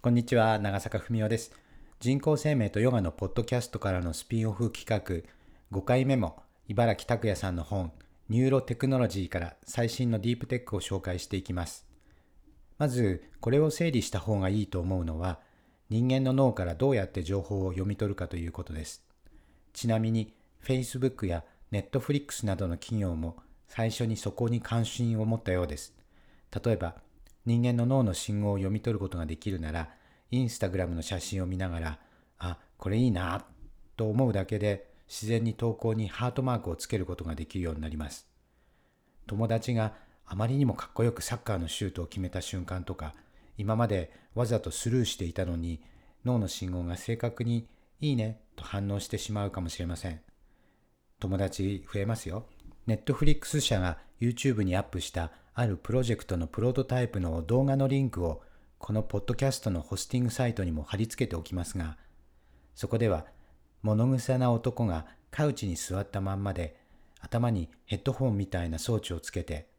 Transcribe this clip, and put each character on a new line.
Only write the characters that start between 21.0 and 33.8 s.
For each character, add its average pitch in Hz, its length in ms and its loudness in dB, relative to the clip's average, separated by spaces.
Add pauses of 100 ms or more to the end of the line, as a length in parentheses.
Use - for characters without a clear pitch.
や 85 180 -2 (280)
Netflix 139 720 -2
な 98 100 2
ど 92 120 -2
の 85 100 -2
企 113 200 -2
業 92 180 0
も 80 200 -4 (320)
最 113 220 0
初 117 160 -2
に 110 100 0
そ - 160 -4
こ 120 160 0
に 117 140 0
関 117 240 0
心 113 340 0
を 110 60 2
持 113 100 2
っ 113 60 -4
た 95 100 0
よ 90 120 2
う - 20 -4
で 73 100 -6
す。 - 180 -14 (680)
例 117 80 4
え 107 40 2
ば、 85 180 -4 (520)
人 117 160 4
間 123 140 4
の 120 100 4
脳 135 160 4
の 101 100 2
信 104 300 -2
号 104 100 2
を 101 40 0
読 95 140 0
み 107 100 0
取 117 140 -2
る 101 40 -2
こ 95 100 -4
と - 80 -6
が 82 100 -4
で 80 100 -4
き - 140 -6
る 92 100 -4
な 78 120 -4
ら、 80 180 -4 (400)
Instagram 98 580 0
の 82 140 -2
写 90 180 -4
真 95 220 -4
を 90 40 -2
見 92 100 -2
な 92 120 -2
が 85 120 -4
ら、 78 180 -6 (400)
「あ、 87 200 -6 (180)
こ - 140 -4
れ 107 80 2
い 123 100 6
い - 20 4
な」 90 340 -2 (520)